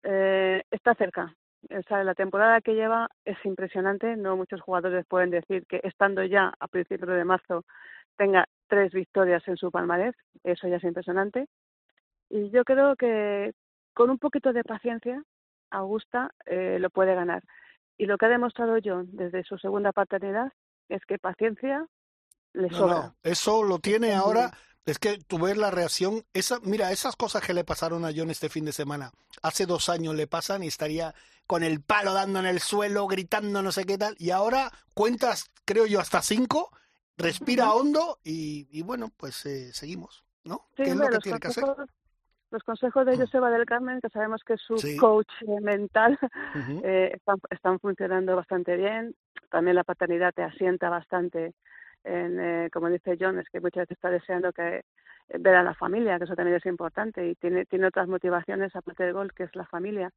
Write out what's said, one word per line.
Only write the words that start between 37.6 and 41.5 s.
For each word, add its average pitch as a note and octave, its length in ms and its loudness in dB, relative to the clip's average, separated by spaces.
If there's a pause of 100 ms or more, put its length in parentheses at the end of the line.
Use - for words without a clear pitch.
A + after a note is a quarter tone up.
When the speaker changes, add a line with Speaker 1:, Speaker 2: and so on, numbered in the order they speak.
Speaker 1:
Ujú. A3 100 6
Speaker 2:
hondo D4+ 460 2
y, D3+ 480 -8
y D#3 100 -8
bueno, A3+ 360 -8
pues, - 260 -12
eh, C3+ 300 -8
seguimos, E3+ 500 -14 (200)
¿no? - 180 -12 (140)
Speaker 1:
Sí, C4+ 60 -2
Speaker 2:
¿Qué - 20 -
es C4+ 80 2
Speaker 1:
hombre, C#4 140 2
Speaker 2:
lo B3+ 40 2
que A#3 60 2
Speaker 1:
los G#3+ 80 -2
Speaker 2:
tiene G3 160 -4
que - 80 -6
hacer? A#3+ 160 -4